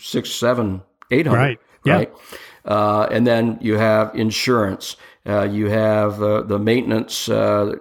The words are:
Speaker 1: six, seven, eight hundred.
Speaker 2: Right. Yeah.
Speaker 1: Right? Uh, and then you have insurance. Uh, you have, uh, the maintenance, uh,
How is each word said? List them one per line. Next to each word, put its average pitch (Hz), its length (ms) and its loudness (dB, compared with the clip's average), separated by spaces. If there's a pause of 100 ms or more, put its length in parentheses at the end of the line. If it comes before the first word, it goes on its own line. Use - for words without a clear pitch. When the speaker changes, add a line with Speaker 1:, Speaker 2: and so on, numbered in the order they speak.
Speaker 1:
six, - 300 -6
seven, 113 520 -2 (280)
eight 156 160 2
hundred. 113 120 4
Speaker 2:
Right. 127 220 0 (240)
Yeah. 147 100 4
Speaker 1:
Right? - 180 0 (520)
Uh, 104 460 2
and 113 160 2
then 117 340 2
you 107 160 0
have 110 380 2
insurance. 110 800 -2 (320)
Uh, 104 160 0
you 104 240 -2
have, 107 560 0
uh, 107 200 2
the 104 160 -2
maintenance, 113 680 -2
uh, 104 520 0